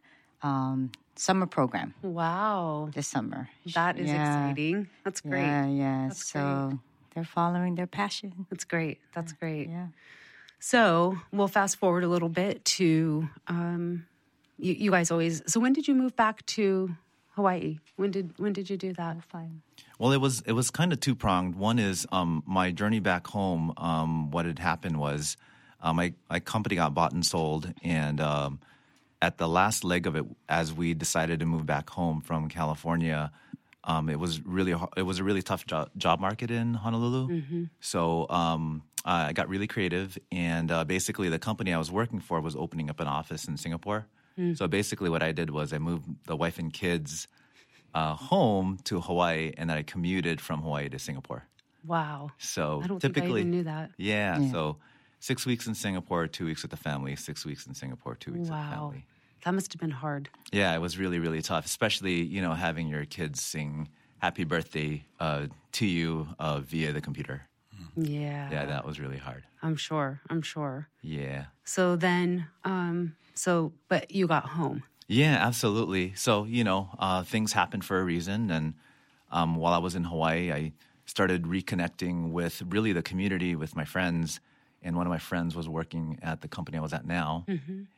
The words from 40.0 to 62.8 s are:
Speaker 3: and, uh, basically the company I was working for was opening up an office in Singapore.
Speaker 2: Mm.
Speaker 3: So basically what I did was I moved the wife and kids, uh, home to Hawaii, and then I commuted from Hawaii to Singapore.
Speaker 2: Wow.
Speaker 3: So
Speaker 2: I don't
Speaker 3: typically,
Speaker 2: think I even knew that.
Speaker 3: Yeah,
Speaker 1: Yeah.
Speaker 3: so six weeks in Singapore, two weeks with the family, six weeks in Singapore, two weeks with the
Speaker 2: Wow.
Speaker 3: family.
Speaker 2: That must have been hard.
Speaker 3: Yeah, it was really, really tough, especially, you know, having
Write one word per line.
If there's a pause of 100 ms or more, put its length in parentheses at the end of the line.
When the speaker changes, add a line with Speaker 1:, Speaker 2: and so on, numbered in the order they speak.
Speaker 3:
and,
uh,
basically
the
company
I
was
working
for
was
opening
up
an
office
in
Singapore. (320)
Speaker 2:
Mm.
Speaker 3:
So
basically
what
I
did
was
I
moved (220)
the
wife
and
kids, (680)
uh,
home
to
Hawaii,
and
then
I
commuted
from
Hawaii
to
Singapore. (360)
Speaker 2:
Wow.
Speaker 3:
So
Speaker 2:
I
don't
Speaker 3:
typically,
Speaker 2:
think
I
even
knew
that.
Speaker 3:
Yeah,
Speaker 1:
Yeah.
Speaker 3:
so (420)
six
weeks
in
Singapore,
two
weeks
with
the
family,
six
weeks
in
Singapore,
two
weeks
with
the
Speaker 2:
Wow. (220)
Speaker 3:
family. (380)
Speaker 2:
That
must
have
been
hard. (240)
Speaker 3:
Yeah,
it
was
really,
really
tough,
especially,
you
know,
having